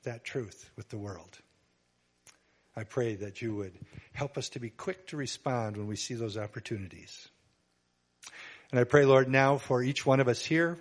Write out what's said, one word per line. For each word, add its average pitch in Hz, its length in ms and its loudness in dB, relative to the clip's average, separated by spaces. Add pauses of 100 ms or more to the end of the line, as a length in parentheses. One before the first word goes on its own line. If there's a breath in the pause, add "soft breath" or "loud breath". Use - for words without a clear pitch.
that 117 180 -10
truth - 540 -10
with 107 120 -16
the 110 100 -12
world. 95 380 -12 (1400 soft breath)
I 110 80 -8
pray 117 320 -2
that 98 260 -10
you 110 140 -4
would 98 160 -8 (400 loud breath)
help - 260 -6
us - 120 -8
to 127 100 -12
be 117 100 -10
quick - 380 -12
to 156 80 -10
respond 120 600 -4
when 104 120 -6
we 104 80 -6
see - 180 -8
those 113 220 -6
opportunities. 104 920 -10 (1400 loud breath)
And 127 80 2
I 123 60 6
pray, 143 200 8
Lord, 131 240 8
now 135 300 4
for 123 240 0
each 135 240 -2
one 135 140 6
of 123 80 4
us 120 160 0
here, 170 360 2